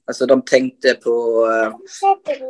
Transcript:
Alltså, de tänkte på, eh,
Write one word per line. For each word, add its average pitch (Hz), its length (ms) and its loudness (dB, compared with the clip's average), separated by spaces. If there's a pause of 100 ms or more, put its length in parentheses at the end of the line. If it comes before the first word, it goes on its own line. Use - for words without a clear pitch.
Alltså, 120 180 -4
de 131 200 4
tänkte 127 480 0
på, 117 580 -2
eh, 110 220 0 (760)